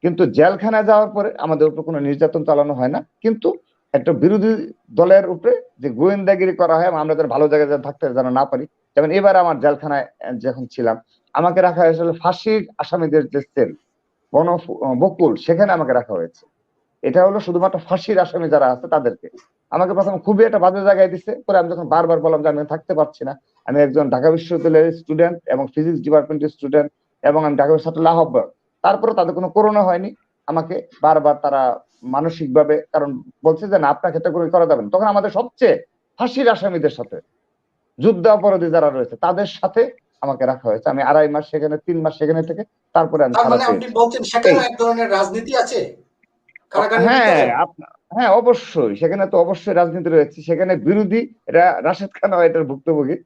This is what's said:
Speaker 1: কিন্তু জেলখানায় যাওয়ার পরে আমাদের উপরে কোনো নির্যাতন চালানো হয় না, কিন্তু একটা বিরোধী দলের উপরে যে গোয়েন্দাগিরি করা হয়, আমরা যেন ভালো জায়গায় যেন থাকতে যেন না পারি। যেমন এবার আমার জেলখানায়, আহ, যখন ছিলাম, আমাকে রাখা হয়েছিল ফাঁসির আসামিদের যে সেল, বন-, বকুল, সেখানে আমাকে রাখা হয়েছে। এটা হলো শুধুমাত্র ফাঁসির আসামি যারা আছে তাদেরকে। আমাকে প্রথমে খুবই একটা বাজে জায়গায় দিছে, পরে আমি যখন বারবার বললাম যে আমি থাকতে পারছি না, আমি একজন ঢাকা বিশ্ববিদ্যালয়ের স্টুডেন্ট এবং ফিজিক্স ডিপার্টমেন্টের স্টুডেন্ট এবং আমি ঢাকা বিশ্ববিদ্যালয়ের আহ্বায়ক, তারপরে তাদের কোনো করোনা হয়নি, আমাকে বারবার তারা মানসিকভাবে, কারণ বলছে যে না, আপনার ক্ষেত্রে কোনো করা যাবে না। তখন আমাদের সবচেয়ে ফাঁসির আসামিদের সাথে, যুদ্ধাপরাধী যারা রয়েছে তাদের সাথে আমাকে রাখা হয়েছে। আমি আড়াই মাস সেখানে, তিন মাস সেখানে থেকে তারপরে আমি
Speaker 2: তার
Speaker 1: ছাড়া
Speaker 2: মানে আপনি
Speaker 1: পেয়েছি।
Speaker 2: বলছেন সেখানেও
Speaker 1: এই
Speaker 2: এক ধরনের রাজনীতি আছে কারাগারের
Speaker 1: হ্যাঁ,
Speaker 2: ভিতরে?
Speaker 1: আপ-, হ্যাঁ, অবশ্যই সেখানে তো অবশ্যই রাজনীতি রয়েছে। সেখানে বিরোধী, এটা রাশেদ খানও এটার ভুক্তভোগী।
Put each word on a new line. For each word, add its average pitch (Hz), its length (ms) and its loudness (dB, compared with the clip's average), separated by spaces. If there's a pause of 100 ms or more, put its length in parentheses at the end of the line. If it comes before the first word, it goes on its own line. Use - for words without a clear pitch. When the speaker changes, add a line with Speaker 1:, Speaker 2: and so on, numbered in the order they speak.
Speaker 1:
কিন্তু 170 240 0
জেলখানায় 202 580 2
যাওয়ার 214 240 4
পরে 208 300 -6
আমাদের 156 300 0
উপরে 156 140 -6
কোনো 156 180 -8
নির্যাতন 151 440 -2
চালানো 147 300 0
হয় 127 140 -2
না, 165 160 -6 (160)
কিন্তু - 380 -2 (340)
একটা 139 200 0
বিরোধী 196 600 0 (200)
দলের 180 380 4
উপরে 208 300 0 (180)
যে 139 120 -8
গোয়েন্দাগিরি 185 680 0
করা 165 200 2
হয়, 175 100 2
আমরা 156 280 -2
যেন 151 120 0
ভালো 139 220 0
জায়গায় 147 220 2
যেন 139 120 -2
থাকতে 139 320 -6
যেন 127 160 0
না 131 140 0
পারি। 135 220 -6 (280)
যেমন 151 160 2
এবার 196 260 4
আমার 165 240 2
জেলখানায়, 143 460 -2 (140)
আহ, 120 180 -10
যখন 123 280 -8
ছিলাম, 113 300 -4 (360)
আমাকে 175 280 0
রাখা 175 200 2
হয়েছিল 165 320 2
ফাঁসির 180 560 -2 (100)
আসামিদের 156 500 -2
যে 143 120 -4
সেল, 120 320 -4 (600)
বন-, 170 260 2 (400)
বকুল, 165 380 0
সেখানে 175 360 0
আমাকে 147 200 -2
রাখা 123 200 -2
হয়েছে। 82 340 -8 (560)
এটা 180 240 2
হলো 196 140 0
শুধুমাত্র 180 380 -2
ফাঁসির 185 400 -4
আসামি 170 320 -2
যারা 139 220 2
আছে 127 160 -8
তাদেরকে। 127 400 -4 (420)
আমাকে 180 240 -2
প্রথমে 190 240 -2
খুবই 208 260 2
একটা 226 140 0
বাজে 190 240 2
জায়গায় 190 260 4
দিছে, 185 380 -10
পরে 190 120 2
আমি 170 120 0
যখন 170 180 -8
বারবার 165 320 2
বললাম 156 220 0
যে 156 60 0
আমি 147 180 -2
থাকতে 156 280 -8
পারছি 151 300 -4
না, 135 160 -10 (240)
আমি 139 160 0
একজন 139 300 2
ঢাকা 131 200 2
বিশ্ববিদ্যালয়ের 165 640 2
স্টুডেন্ট 165 540 -2
এবং 131 280 -2
ফিজিক্স 156 260 -2
ডিপার্টমেন্টের 151 480 0
স্টুডেন্ট 147 440 -2 (300)
এবং 151 220 2
আমি 143 120 -2
ঢাকা 143 160 2
বিশ্ববিদ্যালয়ের 160 540 2
আহ্বায়ক, 123 240 -2 (320)
তারপরে 220 320 0
তাদের 170 200 -2
কোনো 180 140 -6
করোনা 208 340 2
হয়নি, 185 320 -2 (320)
আমাকে 165 400 -6 (160)
বারবার 151 340 4
তারা 139 440 -2 (220)
মানসিকভাবে, 151 800 0 (100)
কারণ 143 300 -4 (220)
বলছে 160 240 0
যে 190 100 2
না, 143 100 2
আপনার 156 240 -2
ক্ষেত্রে 160 200 -4
কোনো 165 180 -2
করা 170 160 4
যাবে 139 160 2
না। 104 100 -8
তখন 190 140 0
আমাদের 202 240 0
সবচেয়ে 208 520 0 (360)
ফাঁসির 247 300 0
আসামিদের 180 420 -2
সাথে, 95 300 -14 (800)
যুদ্ধাপরাধী 190 720 2
যারা 156 200 2
রয়েছে 123 260 -6
তাদের 180 300 -2
সাথে - 440 -2 (300)
আমাকে 131 260 -4
রাখা 127 220 -4
হয়েছে। 113 220 -2
আমি 135 120 -2
আড়াই 147 260 4
মাস 151 220 -4
সেখানে, 151 360 -4
তিন 165 140 -2
মাস 156 180 -4
সেখানে 160 240 0
থেকে 170 220 -8 (280)
তারপরে 160 320 2
আমি 123 100 0
Speaker 2:
তার - 80 4
Speaker 1:
ছাড়া 247 140 4
Speaker 2:
মানে 247 80 0
আপনি 233 140 0
Speaker 1:
পেয়েছি। - 160 -10
Speaker 2:
বলছেন 233 280 2
সেখানেও 233 380 2
Speaker 1:
এই 247 60 0
Speaker 2:
এক - 120 -8
ধরনের 233 320 0
রাজনীতি 196 460 -2
আছে 226 400 -4 (760)
কারাগারের 214 380 0
Speaker 1:
হ্যাঁ, 233 260 4
Speaker 2:
ভিতরে? 139 160 2
Speaker 1:
আপ-, 151 320 -4 (340)
হ্যাঁ, 240 120 0
অবশ্যই 190 680 2
সেখানে 180 300 -2
তো 185 120 0
অবশ্যই 175 360 0
রাজনীতি 170 360 0
রয়েছে। 156 320 2
সেখানে 170 340 0
বিরোধী, 202 520 0 (180)
এটা 165 360 4
রাশেদ 185 260 -4
খানও 190 340 -2
এটার 165 220 2
ভুক্তভোগী। 143 600 -2